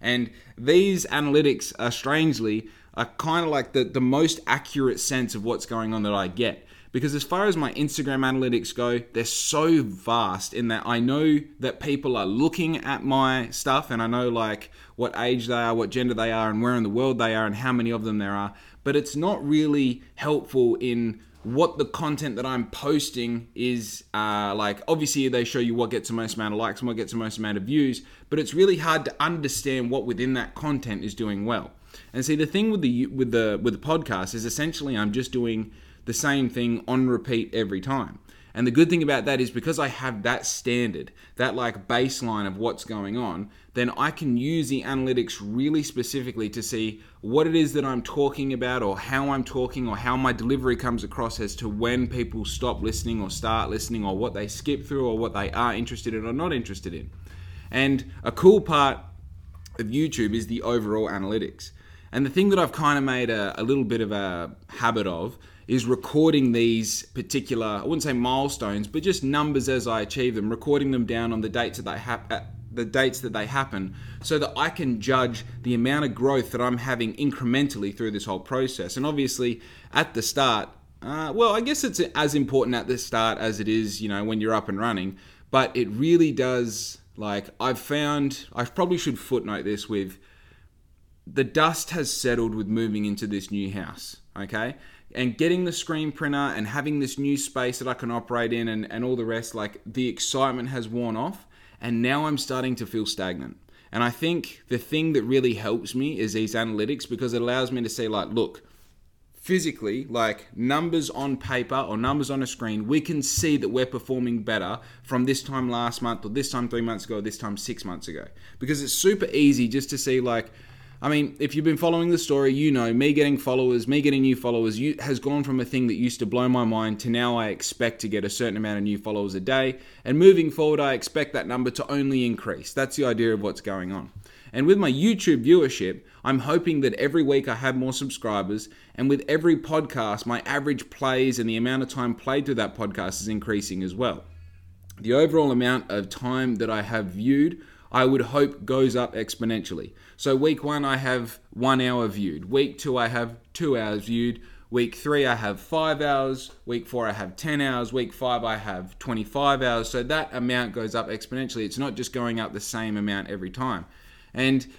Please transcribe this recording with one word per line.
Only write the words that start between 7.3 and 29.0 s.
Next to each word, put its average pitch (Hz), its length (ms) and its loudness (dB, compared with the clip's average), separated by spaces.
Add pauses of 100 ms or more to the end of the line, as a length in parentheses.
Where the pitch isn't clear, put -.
as 175 100 2
my 143 160 -2
Instagram 139 460 -2
analytics 131 560 0
go, 120 240 0 (140)
they're 113 120 0
so 156 560 4
vast 104 720 -2
in 117 140 -2
that 113 180 -2
I 117 140 0
know 147 400 4 (200)
that 131 200 -4
people 143 360 0
are 101 120 0
looking 160 580 2
at 135 180 -4
my 131 460 2
stuff 143 400 0
and 117 100 -2
I 113 60 0
know, 123 240 0
like, 110 400 -2 (260)
what 117 220 -2
age 120 300 0
they 123 80 0
are, 117 180 2
what 113 160 2
gender 123 240 2
they 113 180 0
are, 110 200 2
and 107 100 2
where 123 140 4
in 113 80 2
the 101 60 0
world 123 280 2
they 113 160 2
are, 110 140 2
and 101 80 -2
how 127 180 0
many 117 160 2
of 113 140 -2
them 107 160 0
there 101 160 -2
are. 101 180 -4 (300)
But 139 120 2
it's 143 200 0
not 170 280 0
really 147 600 2 (100)
helpful 131 640 2
in 117 400 0 (220)
what 147 380 2
the 143 60 2
content 147 500 -4
that 123 100 -4
I'm 127 240 -2
posting 120 840 -2
is, 120 480 -2 (100)
uh, 104 400 0
like, 101 340 0
obviously 147 420 2
they 123 160 2
show 131 120 -4
you 120 160 2
what 117 160 0
gets 117 200 -4
the 113 40 -4
most 113 220 -4
amount 107 180 -4
of 107 60 -2
likes 107 220 -4
and 123 60 -2
what 113 100 -2
gets 98 140 -6
the 117 60 -4
most 110 220 -4
amount 107 180 -2
of 95 60 -4
views, 135 400 2 (260)
but 143 80 0
it's 151 160 -2
really 185 240 6
hard 160 280 0